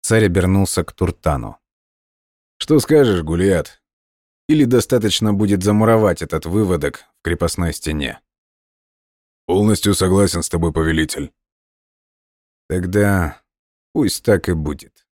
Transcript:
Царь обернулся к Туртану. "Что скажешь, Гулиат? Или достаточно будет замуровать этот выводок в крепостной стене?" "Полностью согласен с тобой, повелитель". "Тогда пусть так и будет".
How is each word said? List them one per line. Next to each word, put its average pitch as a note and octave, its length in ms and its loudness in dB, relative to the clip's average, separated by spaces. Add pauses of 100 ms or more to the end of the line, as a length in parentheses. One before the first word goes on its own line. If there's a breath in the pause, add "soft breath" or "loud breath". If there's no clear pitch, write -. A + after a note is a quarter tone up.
Царь A2 240 2
обернулся F#2 560 0
к - 100 -10
Туртану. D2 680 -4 (960)
"Что D3+ 220 2
скажешь, A#2 420 2
Гулиат? E2+ 580 -2 (680)
Или D3+ 160 4
достаточно A2+ 680 0
будет G2 300 0
замуровать G#2+ 600 2
этот D#2+ 240 -6
выводок F2 580 -2 (140)
в - 40 -20
крепостной E2+ 500 -4
стене?" D2 480 -8 (1300)
"Полностью G2+ 480 2
согласен F#2 480 0
с - 60 -8
тобой, E2 240 -2
повелитель". D#2+ 600 -2 (1400)
"Тогда F#2 720 0 (520)
пусть C3+ 320 -2
так G2 240 2
и F2+ 40 -2
будет". D2 540 -8 (100)